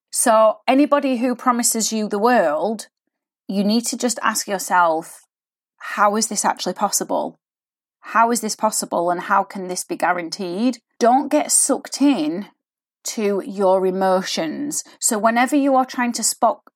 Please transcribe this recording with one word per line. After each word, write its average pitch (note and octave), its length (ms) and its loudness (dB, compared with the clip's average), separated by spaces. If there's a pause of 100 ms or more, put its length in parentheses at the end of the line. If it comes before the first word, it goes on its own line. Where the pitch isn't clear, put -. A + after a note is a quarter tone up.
(120)
So A3 460 4 (100)
anybody C#4 500 2
who B3 160 -2
promises A#3 600 -2
you G#3+ 160 -2
the G#3 100 -2
world, G3+ 680 2 (580)
you G3 160 -2
need A3+ 220 2
to B3 120 -4
just A#3+ 240 -2
ask - 280 -2
yourself, F3 760 0 (540)
how G#3 360 0
is A3 120 0
this G#3+ 180 -4
actually - 280 -2
possible? F3+ 640 -4 (640)
How A#3 300 2
is A#3+ 100 0
this G#3+ 140 -6
possible F3+ 540 -2
and F3 120 -2
how G3 220 0
can F#3 240 -10
this F3+ 160 -8
be F3 140 -8
guaranteed? F3+ 800 -2 (200)
Don't B3+ 300 2
get D4+ 220 0
sucked - 500 -2
in G3 460 0 (580)
to G3+ 400 -2
your F#3+ 400 2
emotions. F3+ 960 -2 (160)
So - 180 0
whenever A#3 380 2
you C4+ 200 4
are B3+ 100 4
trying A#3+ 280 -4
to A3+ 100 -6
spot, - 380 0 (140)